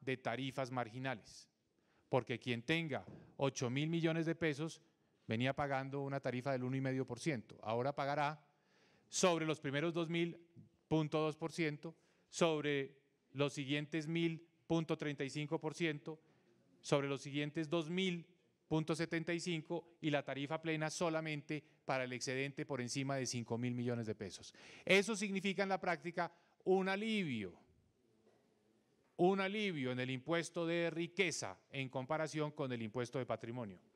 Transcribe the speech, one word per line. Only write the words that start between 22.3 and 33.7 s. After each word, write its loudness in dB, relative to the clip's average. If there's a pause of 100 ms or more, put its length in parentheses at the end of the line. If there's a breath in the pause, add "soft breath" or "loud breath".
por -2
encima 0
de 0
cinco -2
mil 0
millones 0
de -2
pesos. -10 (320 loud breath)
Eso 4
significa 0
en 0
la 0
práctica -2 (320 soft breath)
un 4
alivio, 0 (1600)
un 6
alivio 0
en -2
el -2
impuesto -2
de 2
riqueza -2 (140)
en -4
comparación -2
con -4
el -2
impuesto -2
de -2
patrimonio. -4 (180)